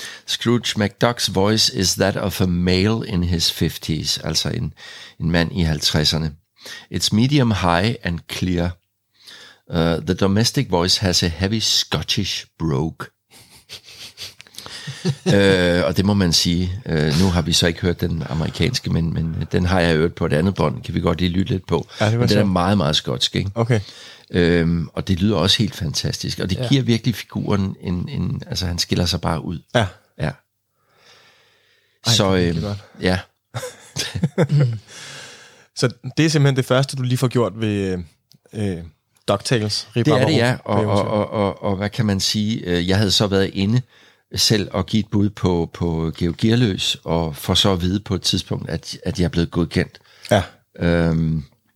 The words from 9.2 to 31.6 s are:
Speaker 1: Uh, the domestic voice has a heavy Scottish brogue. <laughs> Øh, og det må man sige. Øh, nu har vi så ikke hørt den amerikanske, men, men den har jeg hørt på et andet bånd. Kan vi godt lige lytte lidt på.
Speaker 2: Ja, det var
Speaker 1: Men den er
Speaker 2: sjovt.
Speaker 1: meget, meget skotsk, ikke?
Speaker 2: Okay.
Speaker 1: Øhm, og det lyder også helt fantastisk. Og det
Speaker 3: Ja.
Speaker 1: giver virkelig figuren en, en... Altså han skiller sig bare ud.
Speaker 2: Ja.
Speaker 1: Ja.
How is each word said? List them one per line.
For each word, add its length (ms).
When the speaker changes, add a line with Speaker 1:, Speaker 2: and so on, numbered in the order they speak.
Speaker 1:
Uh, 320
the 80
domestic 560
voice 320
has 220
a 40
heavy 320
Scottish 840
brogue. 400
<laughs> 80
Øh, 520
og 120
det 80
må 80
man 200
sige. 520
Øh, 360
nu 80
har 120
vi 120
så 140
ikke 140
hørt 200
den 280
amerikanske, 600
men, 240
men 380
den 140
har 140
jeg 160
hørt 180
på 120
et 80
andet 220
bånd. 280
Kan 100
vi 80
godt 200
lige 100
lytte 200
lidt 160
på. 200
Speaker 2:
Ja, 60
det 80
var 60
Speaker 1:
Men 100
den 80
er 40
Speaker 2:
sjovt. 100
Speaker 1:
meget, 260
meget 180
skotsk, 400
ikke? 200
Speaker 2:
Okay. 240
Speaker 1:
Øhm, 640
og 140
det 140
lyder 160
også 200
helt 180
fantastisk. 640
Og 100
det 80
Speaker 3:
Ja. 100
Speaker 1:
giver 160
virkelig 320
figuren 640
en, 280
en... 380
Altså 180
han 140
skiller 260
sig 160
bare 240
ud. 140
Speaker 2:
Ja. 100
Speaker 1:
Ja. 120